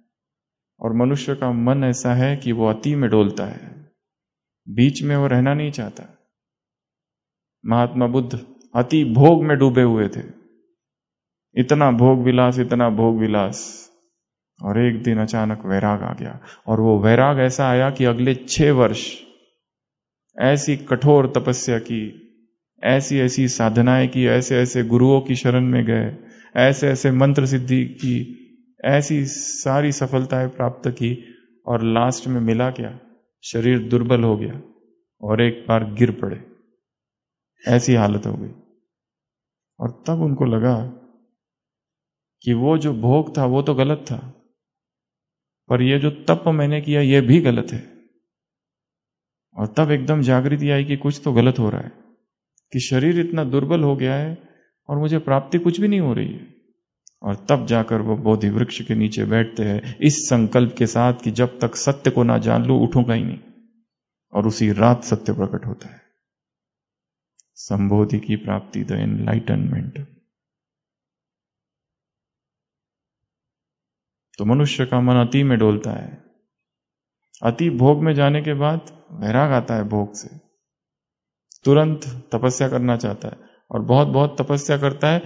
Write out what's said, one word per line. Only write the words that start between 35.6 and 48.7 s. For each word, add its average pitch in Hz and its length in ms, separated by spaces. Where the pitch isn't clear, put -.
बार 110 260
गिर 117 180
पड़े, - 320
ऐसी 123 260
हालत 104 320
हो 107 80
गई। - 180
और 120 280
तब 165 140
उनको 139 240
लगा 117 460
कि 120 120
वो 135 240
जो 151 160
भोग 123 440
था, 139 80
वो 127 160
तो 143 140
गलत 135 320
था, 120 100
पर 123 120
ये 135 180
जो 147 100
तप 165 380
मैंने 151 340
किया, 147 200
ये 139 200
भी 131 200
गलत 117 300
है। - 240